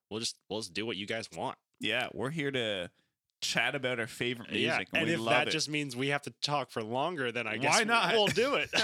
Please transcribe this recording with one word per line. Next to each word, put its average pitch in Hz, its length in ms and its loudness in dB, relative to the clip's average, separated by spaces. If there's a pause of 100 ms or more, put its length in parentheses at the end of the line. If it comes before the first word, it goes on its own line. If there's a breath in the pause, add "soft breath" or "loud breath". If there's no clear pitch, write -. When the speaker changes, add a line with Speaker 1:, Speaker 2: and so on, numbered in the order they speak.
(100)
Speaker 1:
we'll 110 100 -4
just, - 160 -4 (140)
we'll 104 100 -2
just 92 140 -12
do 110 100 -2
what 110 140 -4
you 101 80 -6
guys 110 280 -6
want. 104 220 -6 (240)
Speaker 2:
Yeah, 113 320 0
we're 117 180 -4
here 147 200 -2
to 107 400 -2 (500)
chat 127 360 0
about 127 240 -2
our 110 80 -2
favorite 120 420 -4
Speaker 1:
Yeah, 127 200 0
Speaker 2:
music, - 220 0
and - 100 0
Speaker 1:
and - 60 0
Speaker 2:
we 170 60 2
Speaker 1:
if 135 60 -2
Speaker 2:
love 113 100 0
Speaker 1:
that 151 180 4
Speaker 2:
it. - 40 -2
Speaker 1:
just 151 180 0
means 147 240 -4
we 131 140 -2
have 143 140 0
to 123 200 -12
talk 139 300 -2
for 117 100 -2
longer, 131 480 -2
then 113 160 -4
I 110 100 -2
guess 127 220 4
Speaker 2:
Why 226 60 4
not? 214 280 4
Speaker 1:
we'll 214 140 6
do 233 300 4
it. 147 120 0 (160)